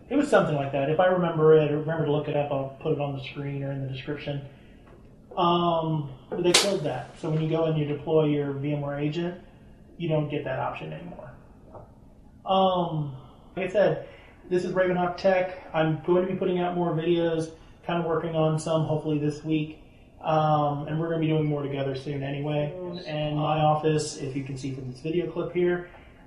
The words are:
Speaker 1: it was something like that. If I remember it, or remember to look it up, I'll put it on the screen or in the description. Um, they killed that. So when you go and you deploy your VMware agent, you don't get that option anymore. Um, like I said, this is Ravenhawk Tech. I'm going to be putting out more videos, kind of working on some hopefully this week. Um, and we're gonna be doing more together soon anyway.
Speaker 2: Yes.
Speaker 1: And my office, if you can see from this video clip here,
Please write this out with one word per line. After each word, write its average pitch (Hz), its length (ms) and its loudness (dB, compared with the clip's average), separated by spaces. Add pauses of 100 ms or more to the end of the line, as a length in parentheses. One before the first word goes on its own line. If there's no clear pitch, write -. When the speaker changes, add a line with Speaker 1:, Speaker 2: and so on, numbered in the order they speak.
Speaker 1:
it 254 60 0
was 285 120 2
something 170 280 4
like 139 180 -2
that. 139 180 0
If 160 80 2
I 185 80 6
remember 165 480 6
it, 151 160 6
or 151 80 0
remember 156 260 -2
to 147 60 2
look 147 160 0
it 143 80 0
up, 143 160 0
I'll 135 300 -4
put 156 120 0
it 139 60 -2
on 139 180 -4
the 131 60 -10
screen 139 400 -8
or 139 80 -4
in 135 100 -6
the 135 100 -6
description. 143 500 -6 (920)
Um, 165 760 2 (200)
they 175 200 2
killed 190 320 2
that. - 360 -8
So 160 100 -6
when 156 120 0
you 160 80 -2
go 160 160 2
and 156 120 0
you 147 80 0
deploy 156 400 2
your 143 280 0
VMware 143 480 -4
agent, 170 400 -4 (560)
you 170 100 -4
don't 151 220 0
get 147 160 -4
that 131 140 -4
option 156 340 -6
anymore. - 380 -14 (1120)
Um, 175 720 0 (400)
like 180 140 -4
I - 20 -10
said, - 360 2 (420)
this 180 140 2
is 180 100 -4
Ravenhawk 180 440 2
Tech. 185 560 0
I'm 160 320 2
going 180 200 4
to 196 60 -2
be 196 60 -2
putting 180 220 0
out 175 160 0
more 170 180 0
videos, 165 580 0 (340)
kind 175 140 -2
of 170 60 -2
working 160 300 -2
on 156 240 4
some 160 260 0
hopefully 151 340 0
this 147 240 -2
week. 156 380 -2 (400)
Um, 151 680 2
and 151 120 -2
we're 165 100 -2
gonna 165 100 0
be 160 80 2
doing 156 180 2
more 147 160 0
together 135 340 -2
soon 139 280 -6
anyway. 147 500 -2 (200)
Speaker 2:
Yes. 175 120 -10
Speaker 1:
And 151 320 -4
my 151 220 0
office, 151 580 2
if 131 180 -6
you 135 80 -4
can 135 140 -8
see 131 160 -6
from 127 180 -10
this - 100 -14
video 165 280 -2
clip 165 240 -6
here, 175 360 0 (380)